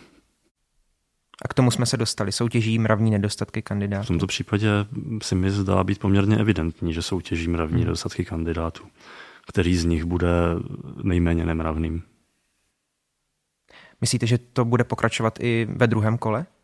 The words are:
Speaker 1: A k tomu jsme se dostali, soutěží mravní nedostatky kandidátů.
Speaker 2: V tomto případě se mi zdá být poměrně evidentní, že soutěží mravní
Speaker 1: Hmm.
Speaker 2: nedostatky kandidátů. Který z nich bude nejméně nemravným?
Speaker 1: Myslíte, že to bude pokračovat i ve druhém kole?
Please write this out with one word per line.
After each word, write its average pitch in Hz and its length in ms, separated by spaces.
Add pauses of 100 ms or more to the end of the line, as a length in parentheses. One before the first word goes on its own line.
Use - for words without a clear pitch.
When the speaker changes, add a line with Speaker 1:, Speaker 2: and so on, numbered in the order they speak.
(1500)
Speaker 1:
A - 20
k - 60
tomu 123 180
jsme 120 140
se 123 120
dostali, 107 340
soutěží 113 480
mravní 110 320
nedostatky 104 500
kandidátů. 101 420
Speaker 2:
V - 40
tomto 87 200
případě 107 420 (540)
se - 120
mi 92 160
zdá 95 320
být 98 160
poměrně 101 380
evidentní, 87 560
že 82 80
soutěží 85 460
mravní 82 280
Speaker 1:
Hmm. 82 100
Speaker 2:
nedostatky 85 400
kandidátů. 82 580 (640)
Který 87 280
z 82 100
nich 82 200
bude 87 240 (720)
nejméně 85 420
nemravným? 80 580 (2000)
Speaker 1:
Myslíte, 117 260
že 120 100
to - 280
bude 117 180
pokračovat 113 580
i 113 280
ve 120 180
druhém 110 300
kole? 113 280 (180)